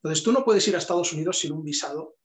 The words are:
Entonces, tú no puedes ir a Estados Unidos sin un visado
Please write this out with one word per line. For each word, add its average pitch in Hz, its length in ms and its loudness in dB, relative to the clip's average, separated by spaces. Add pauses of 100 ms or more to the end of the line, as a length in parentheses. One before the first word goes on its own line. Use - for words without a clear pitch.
Entonces, 156 220 -2
tú 226 80 4
no 262 120 4
puedes 208 240 4
ir 185 80 2
a 175 40 0
Estados 175 340 0
Unidos 165 260 -2
sin 147 140 -4
un 156 100 -6
visado 147 600 -6